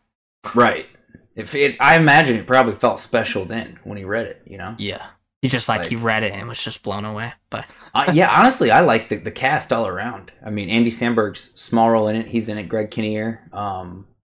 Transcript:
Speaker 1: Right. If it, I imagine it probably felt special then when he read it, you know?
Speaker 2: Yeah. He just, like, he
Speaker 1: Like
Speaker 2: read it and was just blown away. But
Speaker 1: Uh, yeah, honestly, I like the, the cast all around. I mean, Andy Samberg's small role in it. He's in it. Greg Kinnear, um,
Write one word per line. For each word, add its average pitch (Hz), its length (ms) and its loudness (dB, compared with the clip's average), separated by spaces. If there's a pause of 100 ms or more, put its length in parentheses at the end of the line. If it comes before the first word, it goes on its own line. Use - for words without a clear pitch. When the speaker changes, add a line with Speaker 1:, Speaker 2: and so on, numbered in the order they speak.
(540)
Speaker 1:
Right. 110 320 2 (500)
If 110 180 -10
it, 139 260 2
I 143 160 6
imagine 147 400 6
it 92 100 -6
probably 123 280 4
felt 104 240 0
special 107 460 -2
then 104 400 -10
when 101 120 -12
he 98 80 -14
read 107 220 -4
it, - 180 -16
you 98 140 -18
know? 98 200 -12
Speaker 2:
Yeah. 104 280 -10 (360)
He 131 60 2
just, 123 200 -2
like, 95 180 0
he 98 100 -6
Speaker 1:
Like 117 80 -6
Speaker 2:
read 110 200 0
it 98 80 -4
and 101 160 -12
was - 140 -8
just - 200 -10
blown 101 220 -8
away. 107 280 -10 (180)
But 107 140 -10 (300)
Speaker 1:
Uh, 143 180 2
yeah, 165 240 6
honestly, 202 360 4
I 135 80 8
like 117 280 4
the, 107 80 -4
the 87 140 -8
cast - 420 -2
all 113 140 0
around. 95 460 -8 (120)
I 107 60 -10
mean, 101 180 -6
Andy 117 220 4
Samberg's 113 680 -2
small 113 320 2
role 110 180 2
in 110 80 -2
it. 110 120 -6
He's 113 200 -4
in 107 100 -6
it. 101 60 -8
Greg 107 260 -4
Kinnear, 110 600 -6
um, 92 540 -10 (200)